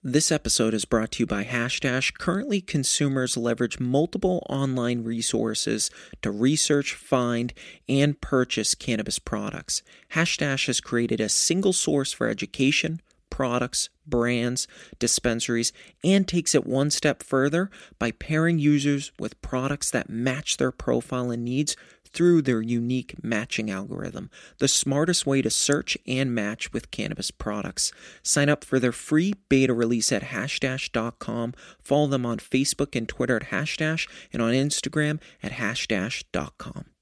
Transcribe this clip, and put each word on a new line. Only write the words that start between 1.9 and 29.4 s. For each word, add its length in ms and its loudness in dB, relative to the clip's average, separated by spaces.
Currently, 440 -2
consumers 720 0
leverage 460 0
multiple 680 0
online 540 0
resources 880 -2
to 100 -2
research, 640 2
find, 600 0
and 320 4
purchase 540 2
cannabis 440 -4
products. 640 -6
Hashdash 540 0
has 120 0
created 400 0
a 80 0
single 460 2
source 400 0
for 160 0
education, 720 0
products, 600 -2
brands, 600 0
dispensaries, 760 0
and 240 4
takes 300 0
it 100 4
one 260 0
step 300 0
further 480 0
by 120 0
pairing 460 0
users 640 2
with 220 -8
products 500 -2
that 180 -2
match 460 -2
their 160 2
profile 580 -2
and 140 -4
needs 320 0
through 300 6
their 180 4
unique 540 0
matching 460 -4
algorithm, 600 -8
the 100 2
smartest 600 2
way 160 2
to 80 2
search 440 0
and 260 -2
match 400 -4
with 160 -6
cannabis 400 -6
products. 640 -4
Sign 260 2
up 160 0
for 140 2
their 120 4
free 440 0